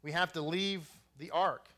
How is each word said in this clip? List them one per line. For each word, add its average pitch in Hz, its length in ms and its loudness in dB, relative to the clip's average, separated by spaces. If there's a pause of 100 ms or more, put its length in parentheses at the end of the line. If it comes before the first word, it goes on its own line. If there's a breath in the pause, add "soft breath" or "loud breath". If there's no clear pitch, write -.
we 147 80 -6
have 180 220 2
to 160 80 -2
leave 180 460 0 (300)
the 156 140 -12
ark. 170 360 0 (100)